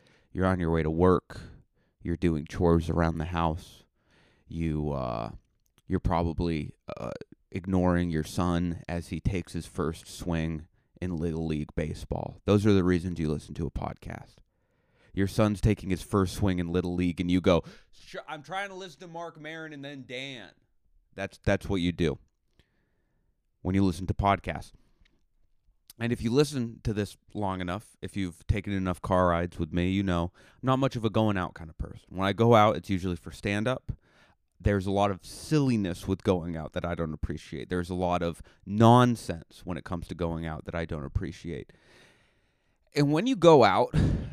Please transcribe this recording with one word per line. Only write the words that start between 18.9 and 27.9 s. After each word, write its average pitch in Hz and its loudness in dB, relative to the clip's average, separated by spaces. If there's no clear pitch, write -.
to 185 -18
Marc 165 -12
Maron 156 -12
and 139 -14
then 139 -14
Dan." 123 -12
That's, 98 -8
that's 98 0
what 98 0
you 87 2
do 80 0
when 92 -2
you 98 4
listen 92 -2
to 95 -2
podcasts. 95 -2
And 117 0
if - -10
you 117 0
listen 127 0
to 110 -2
this 101 -4
long 95 -4
enough, 90 -6